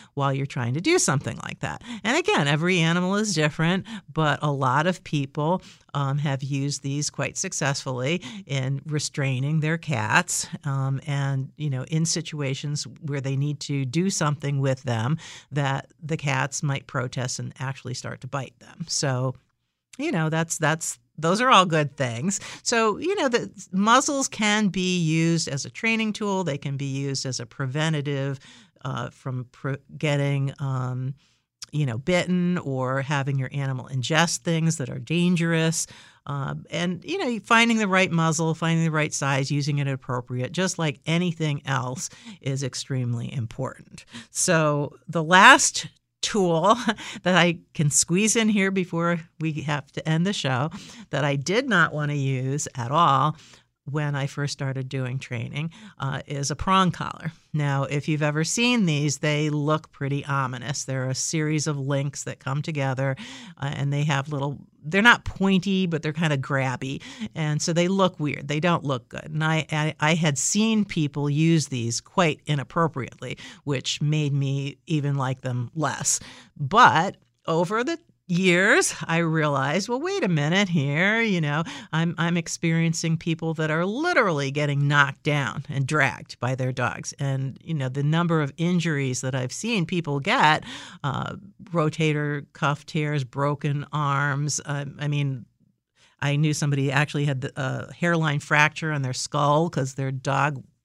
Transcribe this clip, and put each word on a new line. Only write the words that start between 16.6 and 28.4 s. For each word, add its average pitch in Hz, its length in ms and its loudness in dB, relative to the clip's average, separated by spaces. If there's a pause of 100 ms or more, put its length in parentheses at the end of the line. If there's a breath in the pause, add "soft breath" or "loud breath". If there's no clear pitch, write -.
might 139 240 -2
protest 123 520 -4
and 123 200 -10
actually 131 340 -8
start 123 280 -10
to 135 60 -10
bite 135 320 -8
them. - 280 -14
So, 131 480 -2 (640)
you 311 140 -2
know, 160 180 2
that's, 165 280 0
that's, 156 420 0 (180)
those 170 240 2
are 254 80 4
all 196 160 10
good 156 320 0
things. 127 420 -2 (240 loud breath)
So, 226 340 2
you 370 180 -2
know, 320 120 2
the 214 240 0 (200)
muzzles 254 560 4
can 208 420 2
be 180 280 0
used 165 500 2
as 139 180 -4
a 127 40 -12
training 220 440 -2
tool. 196 300 -2
They 143 140 -2
can 139 200 -6
be 139 80 -4
used 139 400 -4
as 127 140 -4
a 123 60 -10
preventative, 139 920 -2 (440 loud breath)